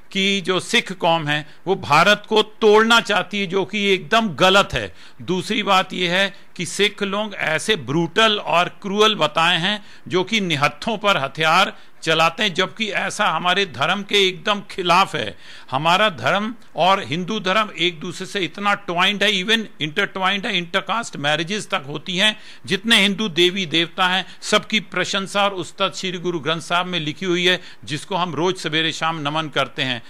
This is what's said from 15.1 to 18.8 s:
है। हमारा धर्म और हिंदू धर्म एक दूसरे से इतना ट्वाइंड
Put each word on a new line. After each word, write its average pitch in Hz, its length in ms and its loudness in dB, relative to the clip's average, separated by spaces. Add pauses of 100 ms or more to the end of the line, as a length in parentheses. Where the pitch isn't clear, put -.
है। 107 220 -4 (340)
हमारा 170 380 4
धर्म 190 460 0 (200)
और 185 280 4
हिंदू 175 360 -4
धर्म 196 300 2 (100)
एक 165 200 -2
दूसरे 180 280 -8
से 202 120 -6
इतना 202 340 -2
ट्वाइंड 190 500 0